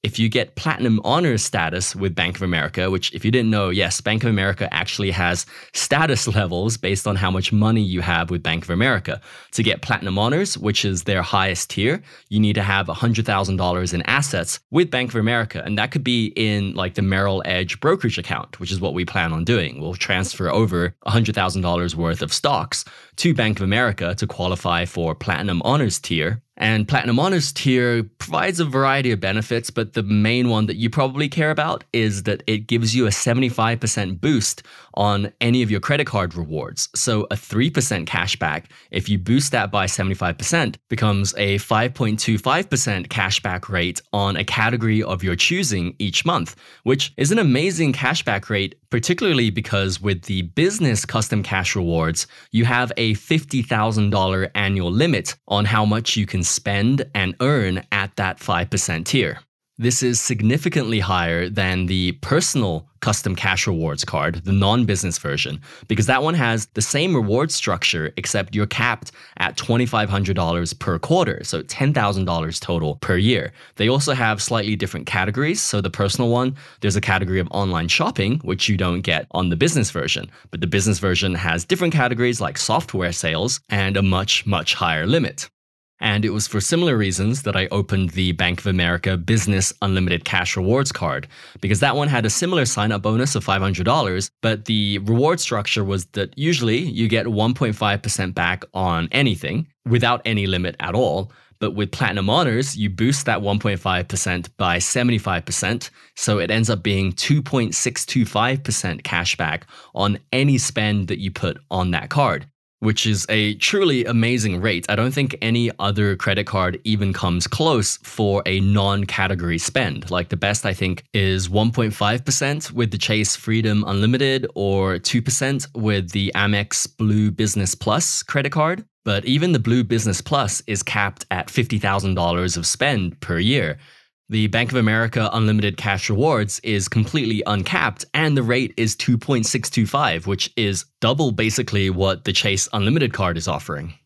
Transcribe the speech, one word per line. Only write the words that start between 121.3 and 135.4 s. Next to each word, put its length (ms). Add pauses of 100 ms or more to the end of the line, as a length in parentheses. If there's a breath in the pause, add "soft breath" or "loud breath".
one 220
point 240
five 300
percent 480
with 180
the 80
Chase 380
Freedom 500
Unlimited 720
or 420
two 240
percent 540
with 340
the 240
Amex 640
Blue 340
Business 460
Plus 480
credit 260
card. 340 (200)
But 220
even 260
the 80
Blue 240
Business 360
Plus 460
is 160
capped 480
at 200
fifty 280
thousand 360
dollars 420
of 100
spend 540
per 180
year. 400 (500 loud breath)
The 180
Bank 240
of 80
America 560
Unlimited 420